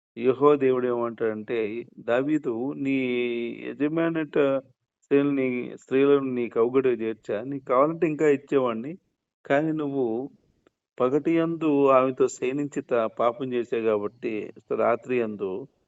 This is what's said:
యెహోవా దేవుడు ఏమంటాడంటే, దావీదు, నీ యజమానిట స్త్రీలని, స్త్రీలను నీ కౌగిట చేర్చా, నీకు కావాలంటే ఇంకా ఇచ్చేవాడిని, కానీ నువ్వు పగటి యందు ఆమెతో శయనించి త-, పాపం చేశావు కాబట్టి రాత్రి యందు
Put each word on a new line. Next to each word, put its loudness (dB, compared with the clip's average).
యెహోవా 4
దేవుడు 0
ఏమంటాడంటే, -4
దావీదు, -2
నీ -2
యజమానిట -2
స్త్రీలని, 0
స్త్రీలను 2
నీ -2
కౌగిట 2
చేర్చా, -2
నీకు -10
కావాలంటే 2
ఇంకా 2
ఇచ్చేవాడిని, 0
కానీ 2
నువ్వు -2
పగటి 2
యందు 2
ఆమెతో 4
శయనించి -4
త-, 0
పాపం 0
చేశావు -2
కాబట్టి -2
రాత్రి 0
యందు -6